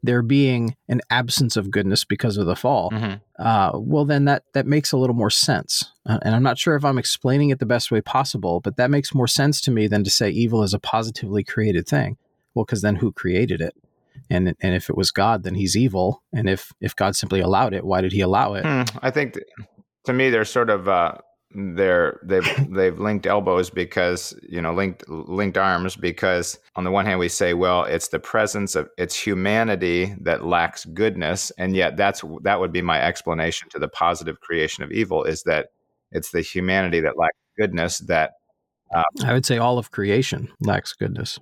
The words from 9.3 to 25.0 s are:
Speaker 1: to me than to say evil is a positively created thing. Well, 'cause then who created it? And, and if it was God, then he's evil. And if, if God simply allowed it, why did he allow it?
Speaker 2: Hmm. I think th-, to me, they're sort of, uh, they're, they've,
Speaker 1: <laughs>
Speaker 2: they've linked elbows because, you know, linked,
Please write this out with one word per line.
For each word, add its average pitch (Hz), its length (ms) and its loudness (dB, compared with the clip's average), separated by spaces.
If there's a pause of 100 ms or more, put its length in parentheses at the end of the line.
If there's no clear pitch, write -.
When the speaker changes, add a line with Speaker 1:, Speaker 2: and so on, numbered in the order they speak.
Speaker 1:
to 139 100 0
me 107 160 2
than 104 180 2
to 98 40 -4
say 104 200 2
evil 113 340 2
is 95 100 0
a 101 60 0
positively 110 640 -2
created 101 420 0
thing. - 320 -2 (380)
Well, 113 100 0
'cause 107 160 -2
then 101 160 2
who 101 160 0
created 90 480 0
it? - 140 -6 (540)
And, 90 180 2 (120)
and 92 160 0
if 90 140 -4
it 95 80 -2
was 95 140 0
God, 101 320 2
then 92 120 -4
he's 95 220 0
evil. 98 460 2 (100)
And 107 160 0
if, - 320 -4
if 101 140 -6
God 101 200 0
simply 95 240 0
allowed 95 340 2
it, 98 120 -6
why 92 160 2
did 92 100 0
he 98 100 0
allow 101 340 2
it? 95 100 -6
Speaker 2:
Hmm. 143 160 0 (220)
I 131 80 0
think 139 240 -2
th-, - 100 -12 (600)
to 127 80 -2
me, 131 180 4
they're 113 140 4
sort 120 260 0
of, 95 180 0
uh, 87 240 2 (380)
they're, 90 720 2
they've, 92 200 2 (160)
Speaker 1:
<laughs> 139 140 -2
Speaker 2:
they've 92 260 0
linked 104 280 -2
elbows 92 420 2
because, 90 680 -2 (120)
you 87 120 -6
know, 82 120 -2
linked, 92 340 -4